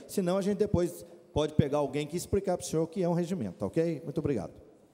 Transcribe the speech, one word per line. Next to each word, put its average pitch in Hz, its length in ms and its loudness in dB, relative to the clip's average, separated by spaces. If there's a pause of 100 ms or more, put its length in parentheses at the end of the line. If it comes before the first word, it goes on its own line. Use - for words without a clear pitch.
Senão 185 300 0
a 196 60 2
gente 202 160 0
depois 180 440 0 (300)
pode 151 220 0
pegar 147 240 2
alguém 147 260 0
que 151 100 -6
explicar 185 440 0
pro - 80 -8
senhor 160 160 2
o 160 40 -2
que 196 140 -4
é 170 80 2
um 175 40 4
regimento, 165 440 -2
tá 104 80 -2
ok? 160 380 0
Muito 147 160 -4
obrigado. 127 340 -2 (400)